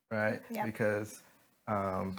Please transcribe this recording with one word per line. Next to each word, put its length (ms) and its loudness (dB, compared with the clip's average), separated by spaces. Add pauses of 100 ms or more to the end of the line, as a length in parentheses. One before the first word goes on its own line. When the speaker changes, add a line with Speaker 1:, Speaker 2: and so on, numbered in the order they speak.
(100)
Speaker 1:
right? 300 2 (100)
Speaker 2:
Yep. 140 -2
Speaker 1:
Because, 580 0 (460)
um, 500 0